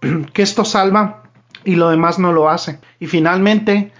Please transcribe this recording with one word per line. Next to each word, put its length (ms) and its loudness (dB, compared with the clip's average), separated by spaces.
<clears throat> 320 -4
Que 100 0
esto 200 -2
salva 600 0
y 100 0
lo 140 4
demás 300 0
no 120 2
lo 200 2
hace. 280 -6
Y 80 -12
finalmente 920 0